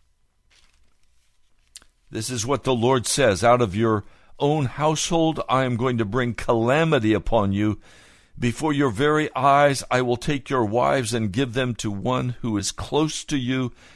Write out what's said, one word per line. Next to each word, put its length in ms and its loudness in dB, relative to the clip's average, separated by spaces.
This 200 -8
is 160 -6
what 180 -2
the 120 2
Lord 320 2
says, 360 2
"Out 180 6
of 140 -2
your 280 2
own 240 2
household, 840 0
I 160 2
am 140 -2
going 220 0
to 60 0
bring 280 -2
calamity 800 2
upon 400 0
you. 260 -2
Before 340 -2
your 160 2
very 460 0
eyes, 560 4
I 100 2
will 160 0
take 320 -4
your 160 0
wives 480 0
and 180 -2
give 220 -2
them 220 -2
to 160 -6
one 380 -4
who 160 -2
is 140 -4
close 540 -4
to 120 -2
you, 340 -2